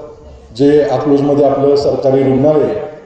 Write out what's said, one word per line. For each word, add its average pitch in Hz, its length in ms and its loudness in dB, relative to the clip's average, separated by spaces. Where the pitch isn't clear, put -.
जे 143 240 2
अकलूजमध्ये 143 640 0
आपलं 135 320 2
सरकारी 135 460 0
रुग्णालय 135 400 2
आहे - 240 -6